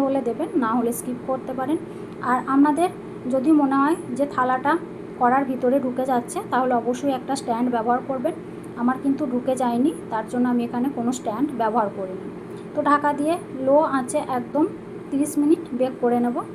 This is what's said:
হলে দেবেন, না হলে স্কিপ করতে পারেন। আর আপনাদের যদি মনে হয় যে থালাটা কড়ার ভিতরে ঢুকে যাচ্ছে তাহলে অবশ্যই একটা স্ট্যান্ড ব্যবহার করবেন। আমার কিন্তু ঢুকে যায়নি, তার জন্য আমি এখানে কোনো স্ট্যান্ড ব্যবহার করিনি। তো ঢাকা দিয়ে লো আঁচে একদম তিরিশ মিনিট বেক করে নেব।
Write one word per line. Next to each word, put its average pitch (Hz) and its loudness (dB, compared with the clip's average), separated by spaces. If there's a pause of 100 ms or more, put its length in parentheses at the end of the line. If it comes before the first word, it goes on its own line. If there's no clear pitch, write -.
হলে 269 2
দেবেন, 233 -2 (140)
না 220 2
হলে 233 2
স্কিপ 247 -6 (100)
করতে 262 -4
পারেন। 269 0 (520)
আর 254 2 (160)
আপনাদের 294 4 (440)
যদি 262 2 (120)
মনে 269 2
হয় 302 4 (200)
যে 277 2 (100)
থালাটা 254 2 (460)
কড়ার 254 4
ভিতরে 254 2
ঢুকে 254 -2
যাচ্ছে 240 -2 (120)
তাহলে 254 2
অবশ্যই 254 0
একটা 254 -4
স্ট্যান্ড 240 0
ব্যবহার 233 2
করবেন। 269 -2 (480)
আমার 254 2
কিন্তু 285 0 (100)
ঢুকে 247 0
যায়নি, 247 2 (200)
তার 220 -4
জন্য 247 2
আমি 240 2
এখানে 247 -2 (100)
কোনো 240 0
স্ট্যান্ড 240 -2 (120)
ব্যবহার 220 2
করিনি। 190 -8 (460)
তো 294 -2 (100)
ঢাকা 285 4 (100)
দিয়ে 302 2 (320)
লো 277 6 (200)
আঁচে 262 0 (180)
একদম 269 2 (440)
তিরিশ 285 0 (100)
মিনিট 294 4 (180)
বেক 254 2 (100)
করে 240 4
নেব। 240 0 (200)